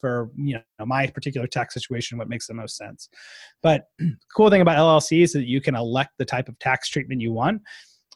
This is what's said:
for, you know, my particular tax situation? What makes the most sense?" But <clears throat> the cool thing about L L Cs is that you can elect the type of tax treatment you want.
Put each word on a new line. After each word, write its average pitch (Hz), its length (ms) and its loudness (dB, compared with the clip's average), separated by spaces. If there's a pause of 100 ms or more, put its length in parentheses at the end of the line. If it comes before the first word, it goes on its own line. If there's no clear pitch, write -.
for, 120 340 -4
you 143 200 -4
know, 113 320 -12
my 131 220 0
particular 131 380 -6
tax - 280 -6
situation? 120 420 -8
What 113 140 -8
makes 117 160 -8
the 113 80 -14
most 110 240 -12
sense?" - 320 -18 (520)
But 156 300 2
<clears throat> - 60 -20
the 156 180 -2 (180)
cool 214 140 6
thing 196 140 6
about 165 160 4
L 160 100 6
L 156 140 6
Cs 165 260 4
is 170 60 -6
that 139 120 -2
you 131 140 0
can 139 140 -2
elect 120 420 -2
the 131 80 -4
type 127 240 -4
of 120 100 -18
tax 131 300 -2
treatment 127 320 -6
you 113 140 -2
want. 170 260 0 (560)